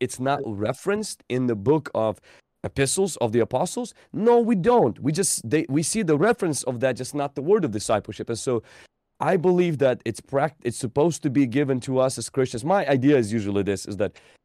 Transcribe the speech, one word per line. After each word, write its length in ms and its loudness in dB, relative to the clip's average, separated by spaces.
it's 180 -6
not 280 -2
referenced 840 -4
in 200 0
the 60 2
book 400 0
of 240 -2
epistles 540 -2
of 140 -2
the 80 2
apostles? 520 -2
No, 280 4
we 160 2
don't. 480 2
We 100 0
just, 380 -2
they, 180 2
we 140 0
see 180 -2
the 160 2
reference 460 0
of 180 -4
that, 160 0
just 180 -10
not 200 -4
the 80 -8
word 240 2
of 60 -2
discipleship. 580 -4
And 80 -4
so 240 -2
I 160 2
believe 420 2
that 280 2
it's 160 -6
pract-, 420 -4
it's 140 -4
supposed 460 0
to 60 0
be 140 4
given 360 0
to 180 -2
us 180 0
as 140 -10
Christians. 340 -2
My 240 0
idea 300 4
is 160 2
usually 300 0
this, 200 -4
is 140 -10
that 140 -2